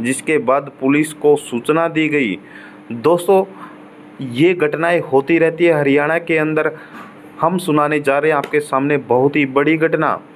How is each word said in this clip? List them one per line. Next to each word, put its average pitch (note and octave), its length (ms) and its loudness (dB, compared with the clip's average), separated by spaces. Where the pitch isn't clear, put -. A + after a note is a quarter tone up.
जिसके C3+ 380 -2
बाद C3+ 420 0
पुलिस D3 320 0
को D3 240 2
सूचना D#3 520 -2
दी D#3 200 -2
गई। C3+ 300 -2
दोस्तों, F3 520 2
ये C#3 340 2
घटनाएं D#3 460 0
होती C#3 380 0
रहती E3 260 2
है E3+ 80 6
हरियाणा D3 460 2
के E3 200 -2
अंदर। D#3 340 0
हम F3 180 0
सुनाने D3+ 420 0
जा C#3 180 0
रहे D#3 120 2
हैं C#3+ 80 2
आपके D3 220 -2
सामने C#3+ 360 0
बहुत C#3 400 0
ही C#3+ 100 2
बड़ी C#3+ 300 0
घटना। D#3 440 0